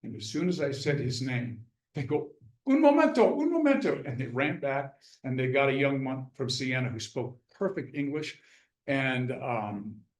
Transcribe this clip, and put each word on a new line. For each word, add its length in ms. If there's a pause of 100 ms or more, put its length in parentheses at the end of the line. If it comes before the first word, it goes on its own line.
And 140
as 100
soon 220
as 120
I 120
said 280
his 220
name, 380 (340)
they 80
go, 280 (360)
Un 140
momento, 600
un 120
momento. 540
And 120
they 80
ran 320
back 360 (280)
and 160
they 100
got 200
a 60
young 280
monk 320
from 140
Siena 400
who 120
spoke 380 (200)
perfect 360
English. 440 (480)
And, 460
um 640 (240)